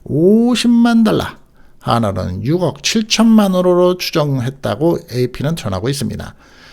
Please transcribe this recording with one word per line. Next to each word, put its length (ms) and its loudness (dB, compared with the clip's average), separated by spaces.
오십만 1000 2
달러, 220 0
하나로는 600 -2
육억 400 -4
칠천만 720 2
원으로 460 2
추정했다고 1000 -2
에이피는 460 -4
전하고 340 -4
있습니다. 440 -8